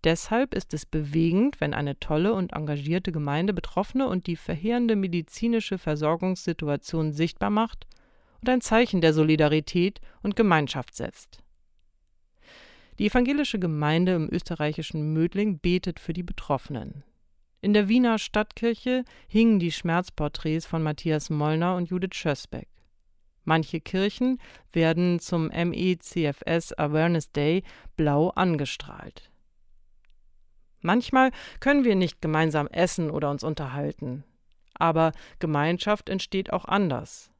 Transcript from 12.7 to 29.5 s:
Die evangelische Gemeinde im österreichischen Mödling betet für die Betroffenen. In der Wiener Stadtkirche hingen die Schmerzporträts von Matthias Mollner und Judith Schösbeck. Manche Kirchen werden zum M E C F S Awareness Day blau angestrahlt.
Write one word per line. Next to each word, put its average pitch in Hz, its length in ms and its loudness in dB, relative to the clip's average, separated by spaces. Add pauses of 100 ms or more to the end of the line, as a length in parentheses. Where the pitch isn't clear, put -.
Die 202 80 2
evangelische 254 520 2
Gemeinde 165 560 2
im 160 140 -2
österreichischen 156 840 -4
Mödling 175 460 0
betet 175 380 0
für - 140 -10
die 175 120 -6
Betroffenen. - 800 -6 (600)
In 208 80 2
der 208 160 4
Wiener 233 300 4
Stadtkirche 233 840 -2 (240)
hingen 220 320 4
die 170 100 0
Schmerzporträts 165 960 -2
von 160 160 -2
Matthias 151 480 -2
Mollner 160 460 0
und 175 140 -4
Judith 185 260 -4
Schösbeck. - 500 -4 (760)
Manche 160 360 0
Kirchen 226 600 -2 (320)
werden 170 480 2
zum 160 280 -2
M 170 240 -2
E 185 260 0
C - 260 -4
F 143 200 -2
S 165 320 -2
Awareness 156 540 0
Day 156 320 2 (340)
blau 151 340 4
angestrahlt. - 1000 -4 (1500)